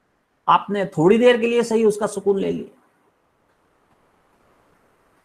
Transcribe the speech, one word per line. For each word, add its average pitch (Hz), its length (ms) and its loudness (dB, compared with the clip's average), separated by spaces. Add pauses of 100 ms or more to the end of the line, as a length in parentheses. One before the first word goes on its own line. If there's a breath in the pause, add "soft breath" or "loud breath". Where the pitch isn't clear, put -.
(480)
आपने 190 360 0
थोड़ी 180 340 2
देर 240 220 4
के 226 60 -2
लिए 233 160 0
सही 226 220 -2
उसका 214 220 0
सुकून 196 320 -4
ले 175 140 -4
लिया, - 260 -12 (2500)